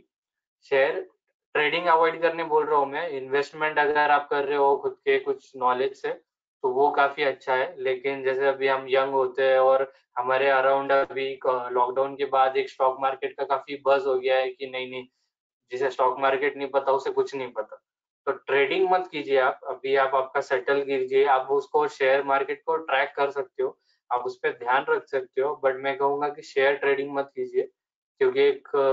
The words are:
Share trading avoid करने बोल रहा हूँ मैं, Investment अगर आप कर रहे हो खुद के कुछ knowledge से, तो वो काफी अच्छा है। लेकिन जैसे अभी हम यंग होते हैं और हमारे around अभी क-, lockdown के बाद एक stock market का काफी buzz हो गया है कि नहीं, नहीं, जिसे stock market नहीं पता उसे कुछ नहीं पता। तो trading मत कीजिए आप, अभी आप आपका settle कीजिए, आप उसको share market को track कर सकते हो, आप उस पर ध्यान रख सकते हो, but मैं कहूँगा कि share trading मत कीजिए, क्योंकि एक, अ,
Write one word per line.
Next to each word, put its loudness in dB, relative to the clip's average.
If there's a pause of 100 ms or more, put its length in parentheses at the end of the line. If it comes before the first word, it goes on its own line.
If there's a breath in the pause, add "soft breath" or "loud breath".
(640)
Share 0 (440)
trading -2
avoid 4
करने 0
बोल 2
रहा 2
हूँ 2
मैं, -6
Investment -4
अगर 2
आप 2
कर -2
रहे -2
हो 4
खुद -6
के 0
कुछ -6
knowledge 0
से, -8 (420)
तो 0
वो 2
काफी 0
अच्छा -2
है। -4
लेकिन -4
जैसे 0
अभी 2
हम -2
यंग 2
होते 0
हैं 4
और 4 (260 soft breath)
हमारे 2
around 2
अभी 0
क-, -2
lockdown 0
के -4
बाद 2
एक -2
stock 0
market -4
का -6
काफी -6
buzz 2
हो 0
गया 0
है 0
कि -12
नहीं, -10
नहीं, -12 (640)
जिसे -2
stock 0
market 0
नहीं -6
पता 0
उसे 0
कुछ -2
नहीं -8
पता। -10 (440)
तो -2
trading 0
मत 2
कीजिए 0
आप, 2
अभी -2
आप 2
आपका 0
settle 0
कीजिए, 2
आप 2
उसको 0
share 2
market -2
को -2
track -2
कर 0
सकते -6
हो, -4 (340)
आप 0
उस -8
पर -4
ध्यान -2
रख -2
सकते -4
हो, -2
but 2
मैं -4
कहूँगा 0
कि -10
share 0
trading -2
मत -6
कीजिए, -2 (560)
क्योंकि 2
एक, 0
अ, 4